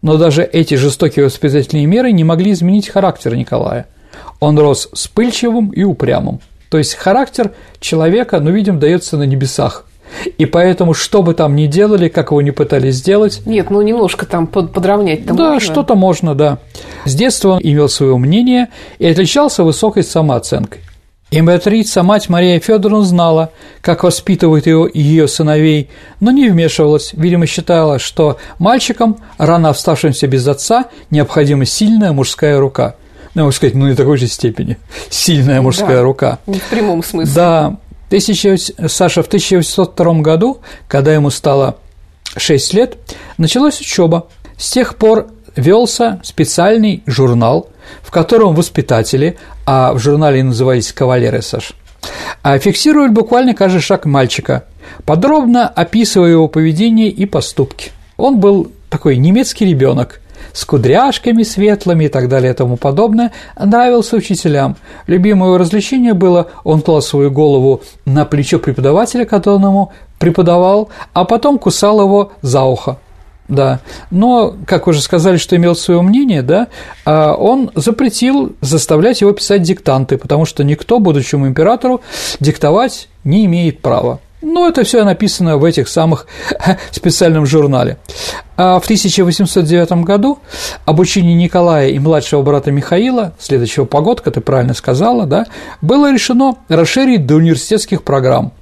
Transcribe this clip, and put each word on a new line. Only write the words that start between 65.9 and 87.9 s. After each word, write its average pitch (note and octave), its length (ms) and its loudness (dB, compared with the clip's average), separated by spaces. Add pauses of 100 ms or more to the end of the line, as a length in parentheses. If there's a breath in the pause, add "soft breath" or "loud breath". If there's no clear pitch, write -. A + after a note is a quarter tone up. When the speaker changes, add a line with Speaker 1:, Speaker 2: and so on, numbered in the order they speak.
Speaker 1:
было, F3 340 2 (160 loud breath)
он D#3 180 2
клал D3+ 200 2
свою C#3+ 280 0
голову C3+ 520 2 (220 loud breath)
на C#3 200 0
плечо D3 340 -2
преподавателя, E3 640 0
который G3+ 320 0
он G3 100 2
ему G3 260 0 (260 loud breath)
преподавал, F3+ 720 2 (240 loud breath)
а F3+ 120 0
потом A#3 340 0
кусал G#3 420 0
его G3+ 320 2 (100)
за C3 200 0
ухо. C3 360 -2 (500)
Да. C3+ 300 0 (320 loud breath)
Но, A3+ 460 2 (100)
как F3+ 220 0
уже D3+ 120 2
сказали, F3 360 2
что - 180 -2
имел E3+ 220 2
свое F3 260 0
мнение, G#3 400 2
да, F3+ 240 0 (380 loud breath)
а, D3+ 300 2
он B3 420 0
запретил B3 840 -2
заставлять D#3+ 600 0
его G3+ 100 4
писать G3+ 320 0
диктанты, C#3 560 0
потому D3+ 280 0
что - 180 -4
никто D3+ 340 0
будущему C#3+ 480 0
императору A#3 540 0 (400 loud breath)
диктовать D#3 680 -2 (140)
не F#3+ 220 0
имеет E3+ 380 -2
права. B2 360 -2 (240)
Но E4+ 260 0
это E4+ 140 0
все A3 220 2
написано F3+ 540 0
в C#3 60 2
этих E3 220 0
самых D#3+ 400 -2 (320 loud breath)
<laughs> - 80 -4 (240 loud breath)
специальном D#3+ 560 0
журнале. C#3 520 0 (580 loud breath)